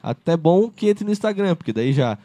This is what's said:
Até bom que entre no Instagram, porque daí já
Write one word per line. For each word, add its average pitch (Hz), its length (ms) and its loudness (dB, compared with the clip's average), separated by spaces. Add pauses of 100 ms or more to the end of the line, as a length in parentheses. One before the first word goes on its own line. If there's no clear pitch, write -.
Até 165 340 -2
bom 175 320 2
que - 180 -4
entre 208 160 2
no 208 80 -2
Instagram, 202 440 -2
porque - 180 -6
daí 117 200 -2
já 123 320 0